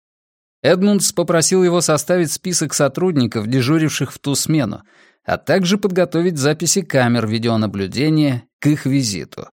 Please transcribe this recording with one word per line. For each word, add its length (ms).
Эдмундс 500
попросил 520
его 160
составить 500
список 440
сотрудников, 720
дежуривших 680
в 60
ту 160
смену, 480
а 140
также 400
подготовить 580
записи 460
камер 440
видеонаблюдения 1160
к 60
их 180
визиту 720